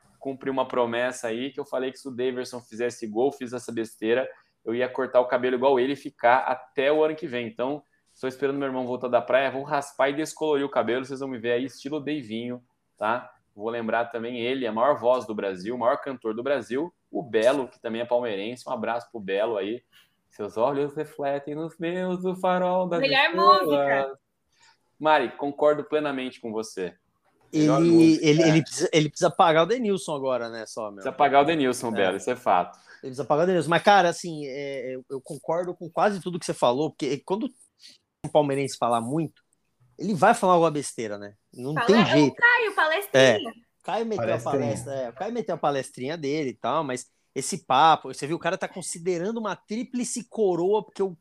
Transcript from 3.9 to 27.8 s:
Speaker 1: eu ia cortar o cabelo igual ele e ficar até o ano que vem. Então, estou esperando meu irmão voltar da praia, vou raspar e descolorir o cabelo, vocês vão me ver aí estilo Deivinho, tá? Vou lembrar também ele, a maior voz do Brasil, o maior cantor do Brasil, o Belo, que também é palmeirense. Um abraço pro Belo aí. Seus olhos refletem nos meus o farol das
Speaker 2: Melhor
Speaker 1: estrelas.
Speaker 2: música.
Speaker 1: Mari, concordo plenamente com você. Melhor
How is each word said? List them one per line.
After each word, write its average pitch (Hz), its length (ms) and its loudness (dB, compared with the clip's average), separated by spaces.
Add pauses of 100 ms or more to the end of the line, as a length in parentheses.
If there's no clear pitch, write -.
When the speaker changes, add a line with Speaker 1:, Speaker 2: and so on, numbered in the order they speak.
Speaker 1:
eu 113 80 -4
ia 123 160 -2
cortar 127 300 0
o 123 80 4
cabelo 127 280 0
igual 127 240 4
ele 131 140 0
e 139 40 -6
ficar 127 420 2
até 135 520 -2
o 156 120 4
ano 156 120 0
que 165 120 -10
vem. 120 200 -6
Então, 127 360 -6 (300)
estou - 140 -8
esperando 135 300 -2
meu 139 100 -2
irmão 131 200 -4
voltar 123 220 -6
da 120 120 4
praia, 127 300 2
vou 131 120 -6
raspar 143 460 -2
e 143 60 -4
descolorir 151 500 -2
o 139 60 -8
cabelo, 120 340 0
vocês 135 140 -10
vão 135 100 -8
me 127 80 -8
ver 113 140 -2
aí 123 140 0
estilo 139 340 -8
Deivinho, 123 600 -8 (360)
tá? 117 320 -2 (260)
Vou 104 140 -8
lembrar 113 360 -2
também 120 340 -8
ele, 127 260 -4
a 110 60 -4
maior 120 260 2
voz 120 280 0
do 107 100 -8
Brasil, 98 400 -4
o 123 40 -8
maior 123 180 2
cantor 120 360 -8
do 120 100 -6
Brasil, 135 500 -4 (180)
o 202 100 -6
Belo, 120 460 2
que - 120 -20
também 113 220 -6
é 120 40 -6
palmeirense. 120 640 -4
Um 147 40 -10
abraço 117 400 -6
pro 117 80 -12
Belo 101 380 -2
aí. 104 240 -4 (480)
Seus 101 280 -10
olhos 143 380 0
refletem 147 600 -6
nos 160 240 -10
meus 180 460 -4
o 185 100 -2
farol 185 520 0
das 175 120 -2
Speaker 2:
Melhor 269 260 2
Speaker 1:
estrelas. 349 360 6
Speaker 2:
música. 135 580 0 (800)
Speaker 1:
Mari, 147 380 4
concordo 143 460 2
plenamente 135 580 -4
com 117 100 -8
você. 104 420 -6 (580)
Melhor 151 300 4